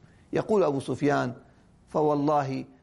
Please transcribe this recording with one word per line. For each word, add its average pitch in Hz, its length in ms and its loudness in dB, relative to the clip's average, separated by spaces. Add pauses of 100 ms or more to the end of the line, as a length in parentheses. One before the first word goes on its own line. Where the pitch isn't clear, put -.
(340)
يقول 196 300 2
أبو 143 160 0
سفيان: 135 540 -2 (560)
"فوالله 143 760 0 (180)